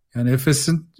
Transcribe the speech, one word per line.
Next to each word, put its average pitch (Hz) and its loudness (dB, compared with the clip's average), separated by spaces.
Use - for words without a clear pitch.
Yani 120 0
Efes'in 147 0